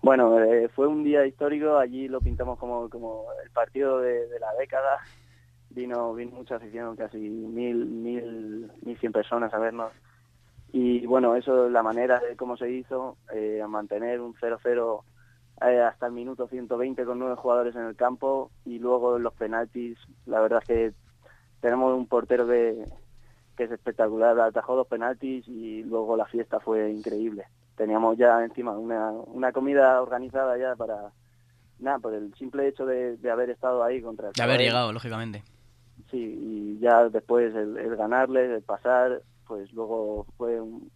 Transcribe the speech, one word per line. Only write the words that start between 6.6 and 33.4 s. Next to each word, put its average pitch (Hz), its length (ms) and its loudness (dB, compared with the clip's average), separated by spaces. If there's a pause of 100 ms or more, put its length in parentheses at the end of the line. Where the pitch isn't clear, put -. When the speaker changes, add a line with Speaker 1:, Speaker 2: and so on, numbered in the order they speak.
Speaker 1:
casi 110 220 -10
mil, 113 680 -6
mil, 113 840 -8 (140)
mil 120 160 -10
cien 117 120 -4
personas 110 400 -2
a 110 60 -4
vernos. 113 340 -2 (840)
Y 123 320 0
bueno, 123 320 4
eso, 127 320 2
la 120 140 4
manera 120 360 2
de 120 160 -4
cómo 123 220 -8
se 123 120 -6
hizo, 127 460 -8 (180)
eh, 107 300 -4
a 107 40 -8
mantener 107 520 -6
un 120 180 -12
cero 117 240 -4
cero, 117 440 0 (560)
eh, 123 180 4
hasta 120 280 0
el 120 40 -4
minuto 123 380 -8
ciento 123 280 -6
veinte 127 280 -4
con 123 120 -4
nueve 123 200 -4
jugadores 120 380 0
en 117 100 -6
el 113 100 -8
campo, 135 560 -2 (140)
y 120 140 -10
luego 123 380 2
los 117 180 -2
penaltis, 117 640 -4 (280)
la 120 160 2
verdad 110 220 4
es - 40 -18
que 113 240 2 (680)
tenemos 127 360 4
un 123 100 -4
portero 120 380 2
que, 117 380 2 (720)
que 123 80 -4
es 113 80 -6
espectacular, 113 680 2
atajó 113 360 2
dos 127 120 2
penaltis 123 600 -6
y 113 360 -10
luego 113 340 -2
la 110 80 0
fiesta 113 340 -4
fue 110 320 0
increíble. 107 540 -6 (320)
Teníamos 110 400 2
ya 117 260 6
encima 113 340 -6
una, 110 340 -4
una 123 420 -4
comida 131 480 6
organizada 127 560 -2
ya 127 180 -4
para, 107 360 -8 (680)
nada, 131 200 -2
por 117 140 -6
el 104 220 -8
simple 139 320 -4
hecho 139 180 -4
de, 127 300 -2
de 117 160 -4
haber 123 180 0